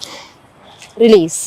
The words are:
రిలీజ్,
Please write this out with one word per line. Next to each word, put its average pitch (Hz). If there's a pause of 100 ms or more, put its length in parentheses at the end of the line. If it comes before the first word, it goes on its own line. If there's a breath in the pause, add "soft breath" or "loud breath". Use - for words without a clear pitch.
(1040 loud breath)
రిలీజ్, 196